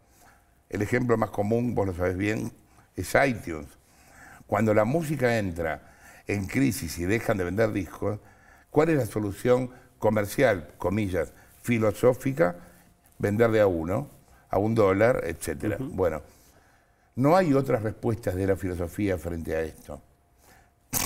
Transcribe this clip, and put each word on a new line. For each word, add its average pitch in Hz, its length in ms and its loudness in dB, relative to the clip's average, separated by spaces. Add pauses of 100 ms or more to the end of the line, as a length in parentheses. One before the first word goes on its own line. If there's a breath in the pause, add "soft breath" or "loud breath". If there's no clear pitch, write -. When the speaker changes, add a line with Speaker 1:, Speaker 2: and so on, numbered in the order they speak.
(680 soft breath)
Speaker 1:
El 98 120 -4
ejemplo 120 340 2
más 107 140 0
común, 113 460 -2
vos 98 120 0
lo 92 60 -4
sabés 90 240 -2
bien, 107 340 -2 (460 soft breath)
es - 180 -4 (100)
iTunes. 85 440 -6 (800 loud breath)
Cuando 107 260 2
la 107 100 6
música 131 540 0
entra 85 560 -6 (340 loud breath)
en 101 180 -2
crisis 98 540 -2
y 85 60 -2
dejan 110 320 0
de 90 80 -2
vender 107 260 0
discos, 104 480 -6 (500 soft breath)
¿cuál 156 200 2
es 160 80 2
la 123 80 0
solución 117 640 0 (280 loud breath)
comercial, 107 800 2
comillas, 90 540 -2 (300 soft breath)
filosófica? 123 960 2 (600 loud breath)
Vender 107 340 2
de 110 100 4
a 104 60 6
uno, 92 420 -2 (400 soft breath)
a - 80 2
un 107 180 2
dólar, 104 480 4
etcétera. 73 560 -6
Speaker 2:
Ujú. 135 140 -8
Speaker 1:
Bueno, 85 280 0 (920 soft breath)
no 143 220 4
hay 170 160 4
otras 135 280 0
respuestas 104 540 -4
de 95 100 0
la 95 120 2
filosofía 90 600 -4
frente 82 380 -6
a 80 60 -2
esto. 78 400 -12 (1040 soft breath)